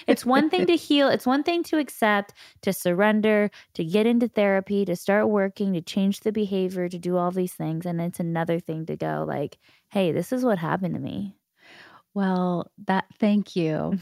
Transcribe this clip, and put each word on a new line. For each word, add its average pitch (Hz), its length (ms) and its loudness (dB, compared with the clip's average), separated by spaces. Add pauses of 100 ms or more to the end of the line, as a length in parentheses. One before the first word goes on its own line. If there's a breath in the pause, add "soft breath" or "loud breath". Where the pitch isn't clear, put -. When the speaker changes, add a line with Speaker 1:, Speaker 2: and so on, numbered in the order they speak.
Speaker 1:
It's - 180 2
one 269 240 2
thing 370 160 0
Speaker 2:
<laughs> - 20 -2
Speaker 1:
to 339 80 4
heal. 285 340 2
It's - 180 0
one 277 160 2
thing 349 200 -2
to - 140 -2
accept, 214 560 0 (300 loud breath)
to 196 100 0
surrender, 208 760 2 (240 loud breath)
to 175 100 -4
get 208 220 2
into 240 200 2
therapy, 202 580 0
to 175 100 -2
start 214 340 2
working, 196 440 0
to 165 80 -2
change 196 400 -2
the 220 100 -2
behavior, 190 580 -2
to 180 100 -10
do 180 180 -2
all 175 140 0
these 185 220 -2
things. 160 320 -6
And 170 160 -4
it's 175 180 -6
another 165 400 -2
thing 160 280 -8
to 151 80 -6
go 156 320 -4
like, 143 320 -6 (300 soft breath)
"Hey, 190 220 0
this 175 200 -2
is 254 120 -2
what 226 140 2
happened 165 380 -2
to 139 40 -6
me." 196 360 -8 (800 loud breath)
Speaker 2:
Well, 180 560 0 (180)
that, 190 180 0 (140)
thank 208 360 2
you 156 460 0